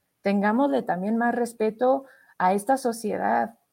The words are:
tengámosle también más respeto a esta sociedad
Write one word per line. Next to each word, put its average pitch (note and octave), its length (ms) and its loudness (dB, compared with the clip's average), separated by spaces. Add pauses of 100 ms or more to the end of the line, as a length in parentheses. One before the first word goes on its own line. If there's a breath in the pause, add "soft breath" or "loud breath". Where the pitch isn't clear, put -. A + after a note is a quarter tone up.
(200)
tengámosle G#3+ 640 2
también F#3+ 340 -2
más A#3+ 180 0
respeto A#3+ 680 0 (320 loud breath)
a F#3 160 2
esta G#3 240 2
sociedad A3+ 840 -2 (140)